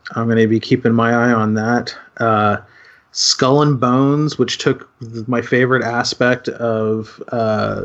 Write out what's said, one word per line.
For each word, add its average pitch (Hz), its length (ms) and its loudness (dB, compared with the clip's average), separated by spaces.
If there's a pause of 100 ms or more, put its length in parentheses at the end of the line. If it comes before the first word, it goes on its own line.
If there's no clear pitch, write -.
(100)
I'm 117 180 -4
gonna 113 180 4
be 110 140 2
keeping 123 320 0
my 117 200 2
eye 120 200 2
on 110 220 2
that. 113 420 -2 (220)
Uh, 107 400 2 (540)
Skull - 500 2
and 147 160 2
Bones, 139 600 0
which 123 200 -2
took - 300 -2 (120)
th-, 113 260 -12
my 120 160 -2
favorite 123 400 2
aspect 120 680 -2
of, 110 800 -4
uh, 107 560 -2